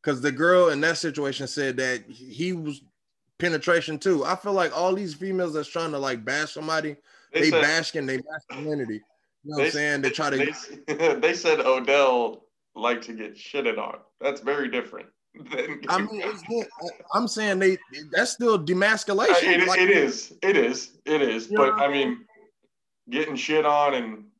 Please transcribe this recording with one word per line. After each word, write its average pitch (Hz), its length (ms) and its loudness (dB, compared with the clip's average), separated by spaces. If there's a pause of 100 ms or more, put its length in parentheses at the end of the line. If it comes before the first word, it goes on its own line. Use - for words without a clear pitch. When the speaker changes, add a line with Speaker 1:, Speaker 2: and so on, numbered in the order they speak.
Speaker 1:
'cause 139 180 -2
the 139 120 0
girl 175 380 4
in 143 120 0
that 160 160 2
situation 139 500 -4
said 135 300 -4
that 127 320 -2
he 127 420 -8
was 151 300 -8 (560)
penetration 165 640 0
too. 165 260 0
I 175 100 0
feel 202 180 -6
like 170 220 0
all 180 200 0
these 190 180 -6
females 180 400 -4
that's 147 160 -6
trying 165 220 -6
to, 143 80 -4
like, 131 260 -4
bash 147 280 -4
somebody, 156 420 -4 (360)
Speaker 2:
They 165 100 2
Speaker 1:
they 160 100 6
Speaker 2:
said 160 100 4
Speaker 1:
basking 151 460 0
their 131 200 -2
masculinity. 143 680 -6 (480)
You 147 80 -14
know 151 60 -4
what - 20 -2
I'm 135 60 4
Speaker 2:
They 160 40 0
Speaker 1:
saying? 147 320 -2
They 135 80 0
try 151 220 -2
to 139 60 0 (500)
Speaker 2:
they, 151 260 2
<laughs> - 20 0
they 160 200 2
said 160 240 2
Odell 131 880 2 (260)
liked 117 300 -2
to 117 100 -14
get 107 220 -12
shitted 120 420 -4
on. - 220 -8 (200)
That's 131 220 -4
very 135 280 -2
different 117 400 -8 (120)
<laughs> - 140 -20
than 143 520 -8
Speaker 1:
I 180 120 0
mean, 214 240 -6
it's 202 200 -8
good. 220 220 -6 (160)
I, 170 60 -10 (260)
I'm 220 140 0
saying 202 320 -2
they, 190 180 4 (340)
that's 233 200 0
still 226 260 2
demasculation. 190 840 2
Speaker 2:
I, 180 100 4
it, 180 140 4
Speaker 1:
Like 185 140 4
Speaker 2:
it 190 100 6
is. 139 500 2
It 190 160 4
is. 127 480 0
It 151 160 2
is. 117 300 -2
Speaker 1:
You 208 60 2
know 214 80 8
Speaker 2:
But, 190 100 2
Speaker 1:
what - 80 0
I - 20 6
Speaker 2:
I 139 60 2
mean, 139 340 -2 (840)
getting 147 240 -2
shit 151 320 2
on 147 260 4
and 113 300 -6 (160)